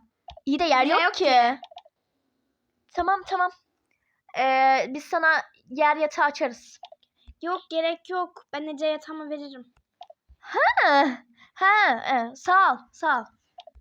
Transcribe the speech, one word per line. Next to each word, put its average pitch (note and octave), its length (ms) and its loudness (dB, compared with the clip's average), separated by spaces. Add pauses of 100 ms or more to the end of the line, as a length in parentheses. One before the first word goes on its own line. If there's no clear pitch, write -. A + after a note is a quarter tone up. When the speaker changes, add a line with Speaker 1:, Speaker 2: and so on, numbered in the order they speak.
(460)
Speaker 1:
İyi C#4 140 -2
de F4 40 0
yer C4+ 240 2
Speaker 2:
Ne D4+ 60 0
Speaker 1:
yok F4 100 2
Speaker 2:
yok F4+ 100 0
Speaker 1:
ki. F#4 120 -4
Speaker 2:
ki? B3+ 340 2 (1400)
Speaker 1:
Tamam, F#4 320 -2
tamam. F4+ 240 -2 (840)
Ee, C4 520 2
biz C#4+ 140 -10
sana D#4+ 380 0 (280)
yer D4 260 2
yatağı D4+ 300 0
açarız. - 540 -6 (600)
Speaker 2:
Yok, F4 200 -6 (100)
gerek E4 380 -4
yok. F4+ 440 -8
Ben D4+ 140 -8
Ece D4+ 180 -8
yatağımı D4+ 440 -6
veririm. C#4 440 -14 (640)
Speaker 1:
Ha, E4+ 800 2 (380)
ha, G4 340 2 (260)
e, A#3+ 200 -4
sağ F4+ 380 2
ol, A#3+ 40 -8 (140)
sağ D4 280 -2
ol. A3 40 -10 (580)